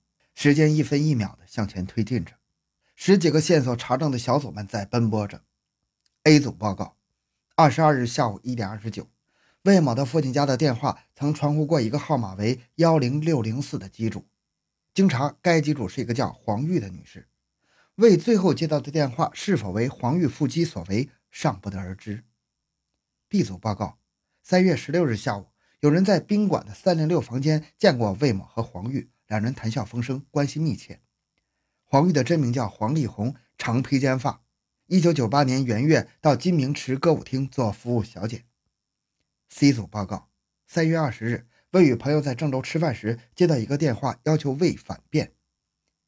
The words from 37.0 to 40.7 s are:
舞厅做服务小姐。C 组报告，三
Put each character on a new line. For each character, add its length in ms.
舞 80
厅 260
做 220
服 260
务 60
小 240
姐。 200
C 240
组 120
报 200
告， 240
三 220